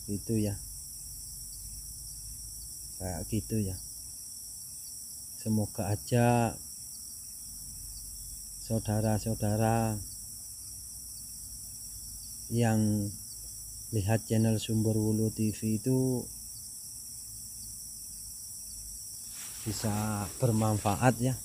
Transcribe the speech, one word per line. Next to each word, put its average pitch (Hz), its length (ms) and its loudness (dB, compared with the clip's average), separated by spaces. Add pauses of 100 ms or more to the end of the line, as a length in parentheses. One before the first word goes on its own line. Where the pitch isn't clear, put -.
Itu 104 320 0
ya. 104 160 6 (2500)
Kayak 92 320 -2
gitu 110 240 2
ya. 95 200 2 (1600)
Semoga 104 560 0
aja 120 640 6 (2000)
saudara-saudara 110 1400 4 (2500)
yang 110 560 6 (880)
lihat 107 320 4
channel 110 320 6
Sumber 110 400 4
Wulu 110 320 4
T 107 240 2
V 110 240 2
itu 131 480 4 (3250)
bisa 104 640 0 (160)
bermanfaat 110 800 6
ya 127 220 2